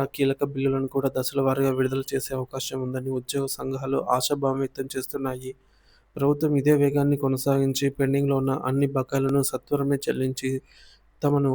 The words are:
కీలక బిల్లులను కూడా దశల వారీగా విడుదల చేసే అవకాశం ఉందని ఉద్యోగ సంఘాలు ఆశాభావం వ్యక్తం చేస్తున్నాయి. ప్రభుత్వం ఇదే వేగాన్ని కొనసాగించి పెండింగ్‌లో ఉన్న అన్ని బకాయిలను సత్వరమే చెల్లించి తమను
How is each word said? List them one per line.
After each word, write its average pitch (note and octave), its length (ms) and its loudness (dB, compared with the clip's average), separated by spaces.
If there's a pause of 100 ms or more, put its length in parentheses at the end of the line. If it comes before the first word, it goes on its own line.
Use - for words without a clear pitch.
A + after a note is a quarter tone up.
కీలక C3+ 400 -2
బిల్లులను C3+ 440 0
కూడా C3+ 200 -2
దశల C3 320 -2
వారీగా C3+ 300 2
విడుదల C3 380 0
చేసే C3 260 -4
అవకాశం C3 480 -6
ఉందని C3 280 -6
ఉద్యోగ C3 360 -4
సంఘాలు C3+ 520 -4 (100)
ఆశాభావం C3+ 500 2
వ్యక్తం C3+ 280 -4
చేస్తున్నాయి. C3 640 -6 (640)
ప్రభుత్వం D3 400 2
ఇదే C#3+ 180 6
వేగాన్ని C#3+ 420 4
కొనసాగించి C3+ 760 0
పెండింగ్‌లో C#3 460 2
ఉన్న C3+ 160 0 (120)
అన్ని C3+ 220 2
బకాయిలను C3+ 560 0
సత్వరమే C#3 540 -2
చెల్లించి C3 560 -2 (720)
తమను C#3+ 320 2